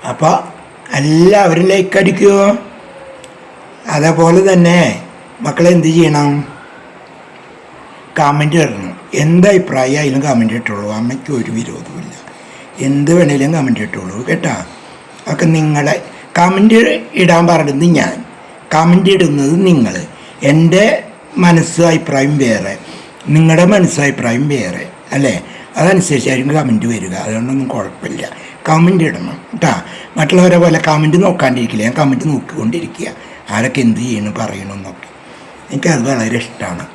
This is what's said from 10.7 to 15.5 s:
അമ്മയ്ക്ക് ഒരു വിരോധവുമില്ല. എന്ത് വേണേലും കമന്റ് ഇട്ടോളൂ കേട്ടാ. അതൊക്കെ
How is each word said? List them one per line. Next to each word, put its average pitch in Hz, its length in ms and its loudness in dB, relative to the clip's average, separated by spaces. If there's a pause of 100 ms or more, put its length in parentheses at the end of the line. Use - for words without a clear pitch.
അമ്മയ്ക്ക് 131 420 -6
ഒരു 107 160 -6
വിരോധവുമില്ല. - 580 -12 (720)
എന്ത് 143 320 0
വേണേലും 143 380 2
കമന്റ് 123 300 -2
ഇട്ടോളൂ 95 300 -12 (120)
കേട്ടാ. 160 280 -4 (720)
അതൊക്കെ 156 200 -2 (100)